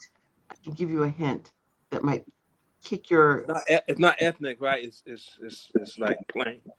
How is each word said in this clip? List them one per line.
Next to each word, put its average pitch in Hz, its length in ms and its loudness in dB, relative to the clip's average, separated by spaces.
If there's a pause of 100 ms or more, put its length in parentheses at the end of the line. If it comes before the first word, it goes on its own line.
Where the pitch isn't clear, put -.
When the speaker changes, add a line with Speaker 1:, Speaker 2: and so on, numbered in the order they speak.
(520)
Speaker 1:
I - 120 -18
can 156 100 -10
give 160 160 -2
you 156 140 2
a 147 60 2
hint 147 420 -4 (380)
that - 140 -6
might 143 200 0 (600)
kick - 260 -8
your 151 300 6
Speaker 2:
It's - 100 -12
not 160 200 -4
e-, 160 180 4
it's 143 120 -2
not 170 200 6
ethnic, 147 420 -2
right? 135 220 -2
It's, 117 220 -16
it's, 120 360 -18
it's, 113 340 -16
it's 107 240 -2
like 107 180 -2 (120)
plain. 120 320 -8 (160)